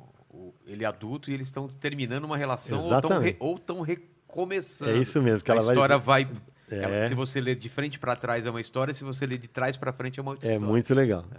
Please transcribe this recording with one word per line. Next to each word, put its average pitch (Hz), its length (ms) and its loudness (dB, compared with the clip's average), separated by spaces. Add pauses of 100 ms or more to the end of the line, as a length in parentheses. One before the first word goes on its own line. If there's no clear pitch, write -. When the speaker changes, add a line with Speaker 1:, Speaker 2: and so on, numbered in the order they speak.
(300)
Speaker 1:
o, 90 240 -18 (120)
ele 104 200 -6
adulto 117 440 -6
e 139 40 -4
eles 131 140 -6
estão 139 200 -8
terminando 135 580 -4
uma 151 120 -2
relação 131 420 -2
ou 156 100 -2
tão - 20 0
Speaker 2:
Exatamente. 160 400 4
Speaker 1:
re-, - 80 -6
ou 165 200 -2
tão 175 220 -6
recomeçando. 170 1120 -4
Speaker 2:
É 113 60 4
isso 127 240 2
mesmo, 110 220 4
que - 80 2
Speaker 1:
A 113 40 8
Speaker 2:
ela 113 80 6
vai 120 100 4
Speaker 1:
história 139 240 6
vai, 135 300 4 (440)
Speaker 2:
É. 104 120 -6
Speaker 1:
ela, 104 240 0
se 123 60 -2
você 131 280 -2
lê 127 140 0
de - 140 -8
frente 143 300 -6
pra 123 160 -2
trás 120 300 -2
é 120 40 -2
uma 117 120 -4
história, 131 320 -4
se 131 100 -12
você 135 220 -6
lê 127 120 -4
de 120 100 -16
trás 131 300 -4
pra 131 160 -4
frente 127 260 -8
é - 40 -6
uma 139 80 -6
outra 135 180 -6
Speaker 2:
É 110 40 2
Speaker 1:
história. 104 180 0
Speaker 2:
muito 117 240 4
legal, 107 300 4 (140)